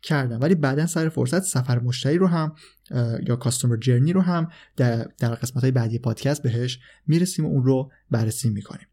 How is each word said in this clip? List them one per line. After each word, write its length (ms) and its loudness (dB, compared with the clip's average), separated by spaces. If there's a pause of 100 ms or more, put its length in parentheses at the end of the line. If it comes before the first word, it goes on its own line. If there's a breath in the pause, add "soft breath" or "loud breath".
کردم، 380 -2
ولی 140 4
بعداً 300 0
سر 240 0
فرصت 340 -2
سفر 360 0
مشتری 380 -2
رو 100 4
هم، 280 0 (360 loud breath)
اه، 360 -2
یا 80 2
کاستومر 420 0
جرنی 360 2
رو 80 4
هم 260 0 (280 loud breath)
در، 320 0 (120)
در 160 0
قسمت‌های 360 -2
بعدی 280 0
پادکست 420 -2
بهش 380 -2 (280 loud breath)
می‌رسیم 380 2
و 20 -4
اون 160 2
رو 280 2 (200 soft breath)
بررسی 380 0
می‌کنیم. 440 -8